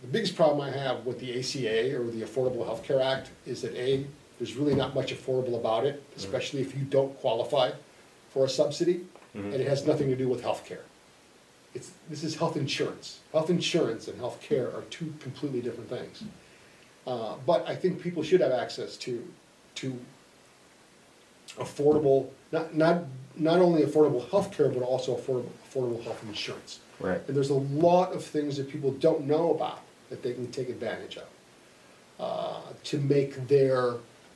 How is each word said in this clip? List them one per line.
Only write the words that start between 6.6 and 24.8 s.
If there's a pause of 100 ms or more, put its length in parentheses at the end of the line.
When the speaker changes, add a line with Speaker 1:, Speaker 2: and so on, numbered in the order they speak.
Speaker 1:
if
you
don't
qualify (600)
for
a
subsidy, (340)
Speaker 2:
Mm-hmm.
Speaker 1:
and
it
has
nothing
to
do
with
health
care. (920)
It's, (180)
this
is
health
insurance. (140)
Health
insurance
and
health
care
are
two
completely
different
things. (840)
Uh, (100)
but
I
think
people
should
have
access
to, (520)
to (1600)
affordable, (220)
not,
not, (320)
not
only
affordable
health
care,
but